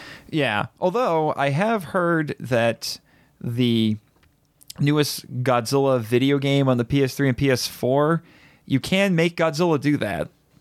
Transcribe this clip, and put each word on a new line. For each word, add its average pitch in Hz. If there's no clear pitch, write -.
Yeah, 120
although 180
I 139
have 202
heard 170
that 117
the 117
newest 143
Godzilla 131
video 123
game 139
on 127
the 120
P 139
S 131
three 139
and 127
P 139
S 123
four, 147
you 131
can 190
make 170
Godzilla 160
do 143
that. 90